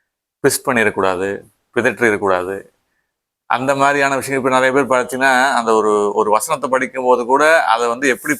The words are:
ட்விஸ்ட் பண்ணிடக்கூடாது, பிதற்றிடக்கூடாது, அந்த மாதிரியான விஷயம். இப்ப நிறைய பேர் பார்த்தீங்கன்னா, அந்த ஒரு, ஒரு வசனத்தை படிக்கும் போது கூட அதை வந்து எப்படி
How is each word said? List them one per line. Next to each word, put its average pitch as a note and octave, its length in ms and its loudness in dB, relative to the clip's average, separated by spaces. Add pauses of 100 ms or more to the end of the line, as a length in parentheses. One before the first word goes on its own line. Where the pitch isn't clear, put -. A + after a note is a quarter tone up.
(440)
ட்விஸ்ட் - 220 0
பண்ணிடக்கூடாது, G2 640 0 (460)
பிதற்றிடக்கூடாது, G2+ 800 0 (880)
அந்த C3 300 -2
மாதிரியான C#3 400 2
விஷயம். C3+ 240 -4
இப்ப C3 200 0
நிறைய C3 140 2
பேர் C3+ 180 0
பார்த்தீங்கன்னா, C3 600 0
அந்த A#2 220 0
ஒரு, G#2 400 2
ஒரு G#2+ 180 0
வசனத்தை C3 380 -2
படிக்கும் C3 340 -4
போது B2 220 2
கூட D3+ 380 2
அதை A#2 240 0
வந்து B2+ 220 -2
எப்படி D3 300 -2